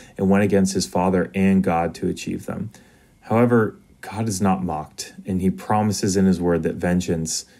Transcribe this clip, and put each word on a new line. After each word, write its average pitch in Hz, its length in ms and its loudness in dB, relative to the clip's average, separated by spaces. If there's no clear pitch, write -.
and 95 120 2
went 101 160 4
against 95 280 2
his 92 120 -2
father 90 500 0
and 95 260 4
God 85 340 0
to 90 120 -6
achieve - 380 -6
them. - 240 -8
However, 117 520 2
God 113 300 -6
is 95 100 -4
not 95 240 0
mocked, 76 500 -8
and 92 160 -2
he 95 80 2
promises 104 640 0
in 95 80 4
his 92 160 4
word 85 240 0
that - 120 -4
vengeance 87 680 -2